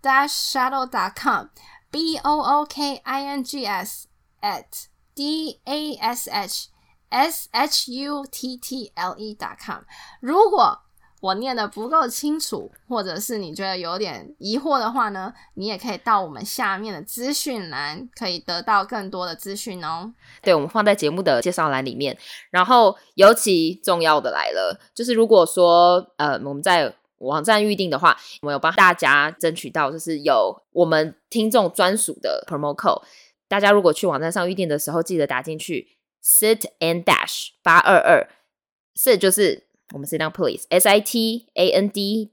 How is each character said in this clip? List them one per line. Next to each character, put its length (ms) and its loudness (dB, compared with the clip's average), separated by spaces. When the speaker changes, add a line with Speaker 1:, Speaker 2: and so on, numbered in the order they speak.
Speaker 1:
dash 500 0
shuttle 360 -2
dot 280 -4
com，B 1000 -6
O 220 0
O 240 0
K 320 -6
I 300 -8
N 160 -6
G 220 -10
S 440 -8
at 460 -8
D 500 -8
A 300 -8
S 360 -8
H 380 -8
S 420 -2
H 420 -2
U 340 -8
T 300 -10
T 380 -12
L 220 -6
E 200 -12
dot 280 -12
com。 180 -12
如 300 4
果 300 2
我 140 -2
念 200 -6
得 120 -2
不 220 -10
够 180 2
清 320 -4
楚， 320 -8
或 140 -4
者 160 -8
是 200 -8
你 140 -10
觉 120 -10
得 120 -6
有 220 -6
点 400 -10
疑 180 -6
惑 220 0
的 120 -2
话 180 -2
呢， 240 -10
你 120 -10
也 100 -6
可 160 -10
以 60 -8
到 220 2
我 80 -6
们 160 -14
下 340 -4
面 160 -10
的 80 -12
资 300 -6
讯 380 -6
栏， 460 -10
可 120 -8
以 100 -6
得 240 -8
到 220 2
更 260 -8
多 160 -6
的 80 -8
资 220 -12
讯 280 -12
哦。 280 -8
Speaker 2:
对， 120 4
我 60 4
们 80 -2
放 160 0
在 100 4
节 160 -2
目 100 -4
的 220 2
介 80 -2
绍 180 0
栏 160 -2
里 100 -8
面。 220 -6
然 140 4
后 320 6
尤 200 10
其 400 0
重 260 -2
要 200 4
的 100 -4
来 200 -2
了， 300 -2
就 100 -6
是 80 0
如 140 4
果 180 8
说， 760 4
呃， 160 0
我 100 -10
们 80 -12
在 320 2
网 240 -4
站 220 2
预 100 0
定 160 -4
的 80 -2
话， 180 4
我 40 -8
们 60 -4
有 80 -2
帮 140 0
大 200 6
家 340 2
争 240 -4
取 160 -10
到， 220 -2
就 80 -10
是 220 -6
有 500 2
我 140 2
们 320 0
听 220 -2
众 220 2
专 260 0
属 240 -6
的 260 -6
promo 280 -6
code。 260 -2
大 100 0
家 140 6
如 100 6
果 100 6
去 140 -2
网 140 0
站 100 -4
上 180 -2
预 60 -4
定 140 -2
的 100 0
时 140 -8
候， 100 0
记 160 -4
得 80 0
打 160 -2
进 160 -10
去 400 -10
sit 380 2
and 240 -2
dash 460 0
八 140 6
二 200 8
二 320 4
，sit 220 2
就 160 2
是 320 0
我 40 -14
们 80 -12
sit 120 -6
down 120 -4
please，S 560 0
I 140 6
T 540 -4
A 160 2
N 200 2
D 420 -4